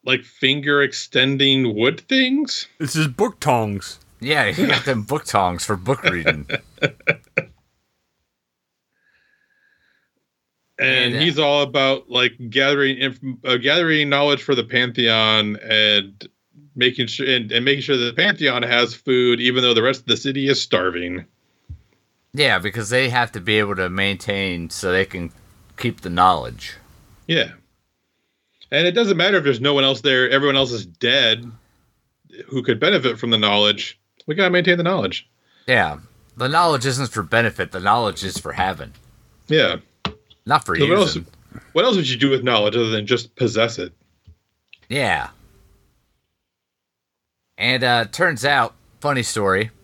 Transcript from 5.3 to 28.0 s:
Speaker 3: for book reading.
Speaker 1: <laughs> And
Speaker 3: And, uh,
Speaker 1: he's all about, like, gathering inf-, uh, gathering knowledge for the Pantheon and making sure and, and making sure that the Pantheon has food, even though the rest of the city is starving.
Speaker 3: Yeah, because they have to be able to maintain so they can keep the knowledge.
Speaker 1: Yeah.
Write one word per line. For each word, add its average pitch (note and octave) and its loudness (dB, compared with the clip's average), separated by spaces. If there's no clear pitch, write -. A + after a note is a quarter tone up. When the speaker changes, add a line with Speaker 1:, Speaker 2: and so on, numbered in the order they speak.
Speaker 3:
for G#2+ -2
book F#2+ -2
reading. D#2+ -2
Speaker 1:
<laughs> C#3 0
And B2+ 0
Speaker 3:
And, - -
uh, - -2
Speaker 1:
he's D#3 0
all C#3+ 2
about, C3+ 0
like, B2 2
gathering C3+ 2
inf-, C3+ -4
uh, B2+ 2
gathering D3+ 2
knowledge C#3+ 2
for C#3 0
the A#2 -2
Pantheon A2+ 0
and G#2 0
making B2 0
sure C3 -6
and, A#2+ -2
and A#2 -2
making C#3 0
sure C3+ -2
that A#2+ -2
the A#2+ -4
Pantheon D#3 0
has A#2+ 0
food, B2 2
even B2 0
though B2 4
the A2 4
rest B2 0
of - -20
the C#3 0
city C3+ -4
is C3+ 0
starving. F2+ -4
Speaker 3:
Yeah, C3 2
because G2+ -6
they B2+ 0
have A#2+ 0
to G#2+ -10
be G#2+ 2
able G2+ 0
to F#2 -2
maintain F#2+ -4
so F#2+ -6
they F#2 2
can F2 -8
keep - -4
the F2+ -8
knowledge. E2+ 0
Speaker 1:
Yeah. D#3+ -2